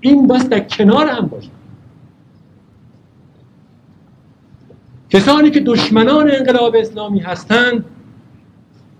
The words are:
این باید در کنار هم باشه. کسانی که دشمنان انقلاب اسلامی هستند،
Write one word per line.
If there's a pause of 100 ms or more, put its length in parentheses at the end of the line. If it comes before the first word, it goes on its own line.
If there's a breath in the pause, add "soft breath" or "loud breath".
این
باید
در
کنار
هم
باشه. (3500)
کسانی
که
دشمنان
انقلاب
اسلامی
هستند، (1160)